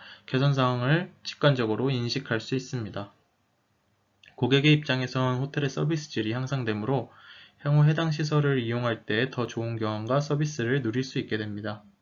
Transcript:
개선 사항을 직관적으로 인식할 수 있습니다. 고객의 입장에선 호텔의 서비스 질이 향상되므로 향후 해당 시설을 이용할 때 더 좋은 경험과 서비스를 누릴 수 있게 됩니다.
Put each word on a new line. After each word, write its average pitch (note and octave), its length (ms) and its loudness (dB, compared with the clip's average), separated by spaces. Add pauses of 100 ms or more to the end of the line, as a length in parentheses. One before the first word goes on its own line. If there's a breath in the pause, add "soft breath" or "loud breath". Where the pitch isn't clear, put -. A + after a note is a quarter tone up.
(280 loud breath)
개선 C#3 260 2
사항을 C3 580 2 (120)
직관적으로 B2 680 0
인식할 A#2+ 500 -2
수 - 140 -6
있습니다. A2 580 -6 (1200)
고객의 C#3 380 4
입장에선 C3 680 0
호텔의 C#3+ 320 -2
서비스 D3+ 400 -2
질이 G#2+ 220 -2
향상되므로 A#2+ 760 -2 (500 loud breath)
향후 D3 240 6
해당 D#3+ 260 2
시설을 D3 480 2
이용할 A#2 480 -2
때 A#2 240 2
더 A#2+ 160 -2
좋은 A#2 300 -4
경험과 A2 440 0
서비스를 C#3+ 640 -2
누릴 A2+ 200 -2
수 - 140 -6
있게 A2 220 -4
됩니다. G#2+ 440 -8 (180)